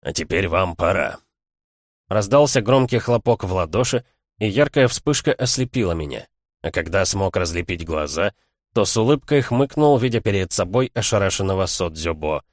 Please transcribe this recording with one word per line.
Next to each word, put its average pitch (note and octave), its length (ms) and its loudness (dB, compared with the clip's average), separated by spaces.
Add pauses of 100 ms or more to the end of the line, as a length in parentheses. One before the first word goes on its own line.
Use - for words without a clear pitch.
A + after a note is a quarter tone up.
«А - 100 -6
теперь F2+ 360 -2
вам F2 280 0
пора». E2+ 440 -2 (880)
Раздался A#2+ 540 2
громкий B2 380 2
хлопок A#2 440 0
в F#2 100 -4
ладоши, F#2 500 0 (360)
и G#2+ 80 0
яркая C3 400 2
вспышка - 440 0
ослепила B2+ 600 -2
меня. D2 360 -6 (340)
А D#2+ 100 -6
когда F2+ 340 0
смог G2 320 -2
разлепить E2+ 480 -4
глаза, D#2 480 -2 (400)
то G#2 120 2
с - 120 0
улыбкой C#3 440 2
хмыкнул, C#3+ 560 2
видя A#2 220 0
перед G2 320 -2
собой G#2 420 0
ошарашенного F#2+ 720 0
Содзюбо. D#2 880 -4